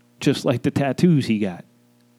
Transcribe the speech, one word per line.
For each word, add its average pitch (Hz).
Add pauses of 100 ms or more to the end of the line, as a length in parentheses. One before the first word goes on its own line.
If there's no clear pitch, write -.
(180)
Just -
like 120
the 147
tattoos 139
he 110
got. 92 (520)